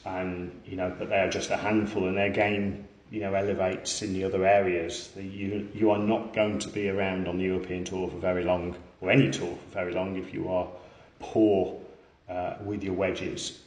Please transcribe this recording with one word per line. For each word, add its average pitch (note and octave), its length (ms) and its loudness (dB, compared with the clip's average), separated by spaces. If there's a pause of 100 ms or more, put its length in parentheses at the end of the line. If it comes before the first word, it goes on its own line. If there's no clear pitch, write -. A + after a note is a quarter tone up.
and, F#2 460 -4 (160)
you G2 100 -10
know, F#2 220 -2
but G#2+ 120 -6
they G2+ 80 4
are F#2 120 4
just F#2 200 -2
a G2+ 60 2
handful, G2+ 520 2
and F#2+ 80 0
their G2+ 140 2
game, G2+ 580 0 (220)
you G#2+ 100 -4
know, G2 140 -2
elevates F#2+ 680 0
in G2 120 -4
the F#2+ 100 0
other F#2+ 220 2
areas. F#2 680 4
The, G2 80 -12
you, G2+ 520 -4
you G#2+ 160 4
are G2+ 80 6
not G#2+ 360 0
going G#2+ 260 2
to - 100 -6
be G2+ 180 -2
around F#2+ 400 0
on F2 80 -2
the F#2+ 80 0
European F#2 400 -2
Tour F#2 240 -4
for D#2+ 80 -8
very F2+ 260 0
long, F2 320 0 (280)
or F#2 80 0
any B2+ 200 6
tour - 240 -4
for - 200 -16
very F2+ 180 -2
long, F#2+ 240 -2
if F#2 160 -8
you F#2 160 -6
are F2+ 180 0 (540)
poor, G#2 580 4 (520)
uh, F2+ 240 -4 (100)
with G2+ 180 -4
your F#2+ 120 -2
wedges, - 720 -2